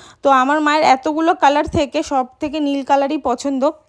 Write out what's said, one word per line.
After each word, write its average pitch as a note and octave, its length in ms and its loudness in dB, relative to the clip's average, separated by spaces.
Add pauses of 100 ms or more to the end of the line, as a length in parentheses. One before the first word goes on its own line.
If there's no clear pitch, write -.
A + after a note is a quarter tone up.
(220)
তো C#4 80 4
আমার C4+ 300 2
মায়ের D4+ 240 0
এতগুলো D#4 500 0
কালার D4 320 2
থেকে D4 360 -2
সব C4 240 -2 (140)
থেকে D4+ 200 -6
নীল C#4 240 -2
কালারই C#4 340 0
পছন্দ C4+ 520 -2 (180)